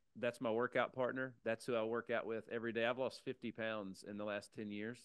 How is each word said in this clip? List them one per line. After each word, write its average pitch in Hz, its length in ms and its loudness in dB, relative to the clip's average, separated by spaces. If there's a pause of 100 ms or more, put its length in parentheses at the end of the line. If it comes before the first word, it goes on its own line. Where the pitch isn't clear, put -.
(180)
that's 120 240 0
my 117 100 2
workout 120 420 4
partner. 127 400 0 (120)
That's 113 200 0
who 123 100 2
I 110 80 4
work 117 260 0
out 117 160 2
with 110 260 -2
every 113 220 0
day. 113 120 4
I've 123 120 4
lost 127 260 -2
fifty 120 280 -4
pounds 107 560 -4
in 104 100 -6
the 104 80 -2
last 101 280 -2
ten 107 180 -6
years. 107 340 -4